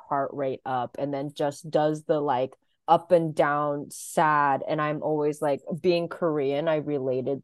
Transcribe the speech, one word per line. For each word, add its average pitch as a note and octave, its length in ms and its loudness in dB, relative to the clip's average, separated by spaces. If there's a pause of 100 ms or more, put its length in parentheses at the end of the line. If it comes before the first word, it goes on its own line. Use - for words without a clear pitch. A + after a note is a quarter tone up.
heart C#3 240 -2
rate C3+ 320 -4
up, B2+ 340 -4
and C#3+ 140 -4
then C#3+ 220 -4
just D3 360 -4
does D#3 340 0
the, D#3 160 0
like, C3 340 -2 (340)
up E3+ 240 4
and E3 220 4
down D3 560 0
sad. D3+ 760 2
And D3+ 140 -2
I'm D3+ 220 -2
always, D3+ 400 0
like, C#3+ 180 0 (200)
being E3+ 280 2
Korean, D3+ 600 0
I D#3 80 2
related C3+ 680 -2